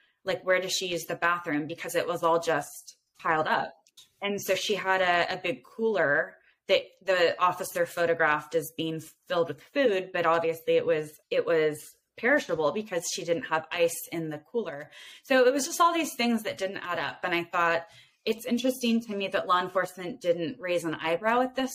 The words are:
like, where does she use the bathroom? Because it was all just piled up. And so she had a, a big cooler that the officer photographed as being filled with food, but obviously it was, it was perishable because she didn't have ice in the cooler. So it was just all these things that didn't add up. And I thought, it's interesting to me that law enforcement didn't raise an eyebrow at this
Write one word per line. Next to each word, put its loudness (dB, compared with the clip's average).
like, -4
where 4
does -4
she -2
use -4
the -6
bathroom? -2
Because -6
it 0
was -4
all 4
just -4
piled 0
up. -2
And -4
so 0
she -2
had 0
a, 2
a -6
big -6
cooler 0
that 4
the 2
officer 0
photographed 0
as -2
being -4
filled 0
with -10
food, 2
but 0
obviously 2
it 0
was, 0
it 0
was 0
perishable 2
because -4
she -8
didn't 0
have -2
ice 0
in -4
the -8
cooler. -8
So 4
it 6
was 0
just 0
all 6
these -2
things 0
that -6
didn't -4
add -6
up. -6
And -2
I 0
thought, 0
it's -4
interesting 0
to -8
me -4
that -2
law 4
enforcement -4
didn't 0
raise -2
an -2
eyebrow 0
at -2
this -4